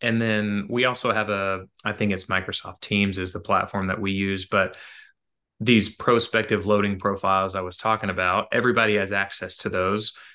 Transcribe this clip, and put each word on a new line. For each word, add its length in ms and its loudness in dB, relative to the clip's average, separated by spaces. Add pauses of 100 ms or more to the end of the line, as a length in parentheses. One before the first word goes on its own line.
And 180 2
then 480 0
we 160 2
also 260 0
have 200 0
a, 340 -2 (180)
I 100 -2
think 200 0
it's 140 -4
Microsoft 560 -4
Teams 340 2
is 160 -4
the 80 -8
platform 460 0
that 140 -2
we 120 -2
use, 320 -2
but 320 0 (840)
these 300 6
prospective 800 0
loading 320 2
profiles 560 0
I 80 -4
was 160 -8
talking 320 0
about, 420 0
everybody 440 2
has 160 -2
access 460 -4
to 120 -6
those. 420 0 (220)